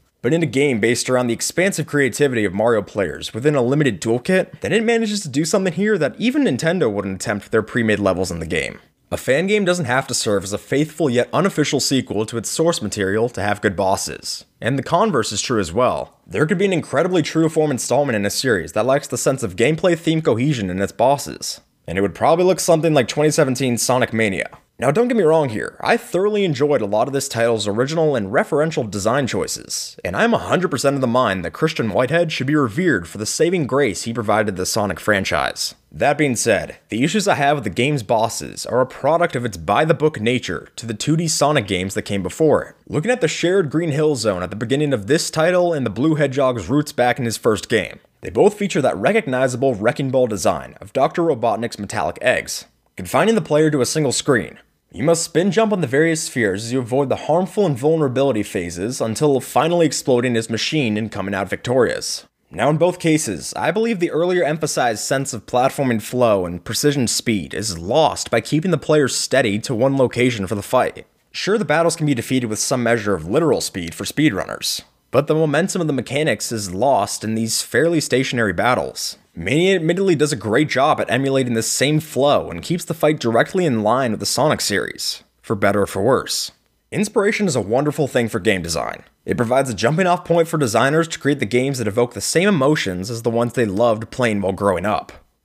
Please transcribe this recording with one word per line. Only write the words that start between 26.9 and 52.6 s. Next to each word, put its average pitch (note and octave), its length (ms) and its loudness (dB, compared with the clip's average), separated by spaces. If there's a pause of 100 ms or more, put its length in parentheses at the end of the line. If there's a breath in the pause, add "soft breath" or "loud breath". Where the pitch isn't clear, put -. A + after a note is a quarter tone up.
of C3+ 60 -4
this C#3 160 -4
title's A2+ 360 0
original C#3 480 0
and G2+ 200 -2
referential D3+ 580 0
design A2 340 0
choices, - 800 -6
and F2+ 140 -4
I'm A3+ 160 2
a - 40 2
hundred F3 320 0
percent C#3 260 0
of C3+ 60 -2
the B2+ 60 2
mind A2 380 2
that E2 80 -6
Christian D3+ 380 -2
Whitehead C#3+ 380 2
should C3+ 180 -4
be D3+ 100 2
revered A#2+ 500 0
for - 100 -6
the G#2+ 80 0
saving E3+ 420 -2
grace B2+ 360 0
he A#2 100 -6
provided G#2+ 440 0
the F#2 80 -4
Sonic G2+ 340 -2
franchise. F#2 760 -2 (180)
That C#3 240 0
being C#3 180 0
said, F#2 440 0 (100)
the A#2 160 0
issues F#3 200 0
I F3 100 2
have C#3+ 200 2
with C3+ 80 -4
the G#2 60 -4
game's B2 340 0
bosses G#2+ 600 -2
are A#2+ 160 0
a B2+ 40 2
product E3 520 0
of A#2+ 80 -4
its G#2 100 -6
by-the-book C#3 640 0
nature A2+ 560 -2
to - 100 -12
the A2+ 80 -6
two C#3+ 220 0
D E3 140 0
Sonic C#3+ 380 2
games F#2+ 260 -2
that G#2 80 -2
came G2+ 200 -4
before G#2+ 420 2
it. - 120 -14 (100)
Looking E3 260 -2
at B3 100 -2
the - 80 2
shared F3 400 0
Green D#3+ 220 -2
Hill D3+ 260 0
Zone G2+ 260 0
at F2 60 -6
the F#2+ 80 -10
beginning C#3 340 0
of G2+ 160 -2
this D3+ 220 0
title F3 420 2
and C#3 140 -2
the A2+ 40 -2
Blue D3 260 2
Hedgehog's C3 520 0
roots C#3+ 240 0
back B2 260 2
in B2+ 60 -2
his A2+ 140 -2
first - 320 0
game, G2 320 -2 (180)
they F#2+ 100 -12
both D#3 260 2
feature F#3+ 260 -2
that G2+ 160 0
recognizable C3 760 0
Wrecking A#2+ 380 -2
Ball B2+ 160 2
design F2 540 -2
of G2 100 -20
Doctor D3+ 300 0
Robotnik's A#2 580 0
metallic G2 420 -4
eggs, - 440 -2 (320)